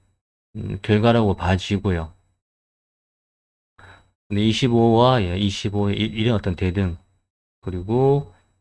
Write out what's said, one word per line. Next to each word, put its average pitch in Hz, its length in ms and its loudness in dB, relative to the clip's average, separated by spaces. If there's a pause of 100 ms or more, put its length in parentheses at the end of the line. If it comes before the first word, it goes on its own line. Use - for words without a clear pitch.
(540)
음, 101 280 -8
결과라고 110 520 2
봐지고요. 92 760 -2 (2250)
근데 101 160 -2
이십오와, 117 800 4
예, 87 140 -4
이십오의 101 640 -2
이-, 107 60 -2
이런 110 320 -2
어떤 98 180 -4
대등, 92 420 -2 (640)
그리고, 123 720 -2 (280)